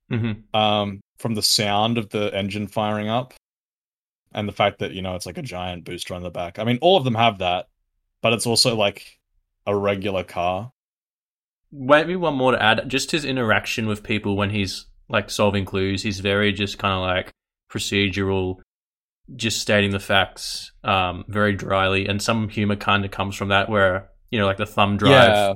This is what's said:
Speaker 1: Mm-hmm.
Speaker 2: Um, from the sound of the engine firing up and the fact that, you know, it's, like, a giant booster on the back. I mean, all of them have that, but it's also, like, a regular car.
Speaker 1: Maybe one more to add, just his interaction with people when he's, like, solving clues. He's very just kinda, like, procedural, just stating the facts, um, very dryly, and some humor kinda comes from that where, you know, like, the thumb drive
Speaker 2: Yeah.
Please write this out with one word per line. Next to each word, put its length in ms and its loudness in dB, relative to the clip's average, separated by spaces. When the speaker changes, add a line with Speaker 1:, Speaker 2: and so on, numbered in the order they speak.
Speaker 1:
Mm-hmm. 440 -4
Speaker 2:
Um, 460 0
from 160 -4
the 80 -4
sound 560 0
of 120 -6
the 260 -2
engine 320 -4
firing 420 -2
up 240 -4
and 140 -4
the 60 -8
fact 260 2
that, 120 -6
you 100 -10
know, 140 -6
it's, 100 -10
like, 140 -10
a 20 -10
giant 440 -10
booster 280 -10
on 80 -8
the 80 -8
back. 300 -8
I 60 -2
mean, 160 2
all 160 6
of 80 2
them 100 0
have 240 4
that, 300 -2
but 120 2
it's 120 -2
also, 300 2
like, 420 -2
a 100 0
regular 480 -2
car. 480 -4
Speaker 1:
Maybe 440 2
one 200 -2
more 160 4
to 100 2
add, 260 2
just 240 -2
his 140 -2
interaction 600 -2
with 160 -4
people 340 -2
when 140 0
he's, 340 -4
like, 220 0
solving 340 2
clues. 380 -2
He's 160 -4
very 340 2
just 240 -4
kinda, 220 0
like, 320 -2
procedural, 880 0
just 240 -4
stating 300 2
the 100 -2
facts, 720 -2
um, 440 0
very 280 0
dryly, 520 0
and 140 -4
some 280 0
humor 260 0
kinda 340 0
comes 260 -6
from 120 -6
that 220 2
where, 420 2
you 80 -2
know, 80 4
like, 120 2
the 100 -2
thumb 300 2
drive 140 4
Speaker 2:
Yeah. 440 6